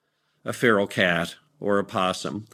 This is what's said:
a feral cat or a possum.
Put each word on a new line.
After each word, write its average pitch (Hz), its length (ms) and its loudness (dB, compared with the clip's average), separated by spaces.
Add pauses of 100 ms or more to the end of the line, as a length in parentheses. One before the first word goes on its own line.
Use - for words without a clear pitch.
(420)
a 110 120 -6
feral 101 320 4
cat 87 500 0 (240)
or 101 180 0
a 98 60 0
possum. 95 680 -4